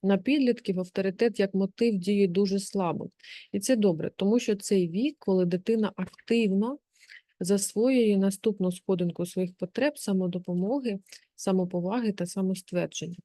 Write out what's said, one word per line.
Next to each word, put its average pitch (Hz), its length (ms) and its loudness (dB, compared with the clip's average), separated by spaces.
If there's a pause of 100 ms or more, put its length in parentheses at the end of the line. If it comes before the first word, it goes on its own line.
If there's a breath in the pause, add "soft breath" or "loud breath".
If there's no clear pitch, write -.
На 196 140 4
підлітків 240 640 0
авторитет 190 600 0
як 196 140 2
мотив 196 440 0
діє 196 300 2
дуже 196 320 2
слабо. 185 500 -4 (420 loud breath)
І 202 80 -2
це 254 160 2
добре, 185 400 2
тому 208 240 2
що 220 160 0
цей 190 340 -2
вік, 233 300 -2
коли 185 260 2
дитина 185 500 0
активно 220 840 0 (600 loud breath)
засвоює 208 800 2
наступну 196 540 0
сходинку 180 540 -2
своїх 180 300 -4
потреб, 262 420 -2
самодопомоги, 190 1000 -2 (360 loud breath)
самоповаги 190 760 -2
та 190 140 -4
самоствердження. 175 1000 -4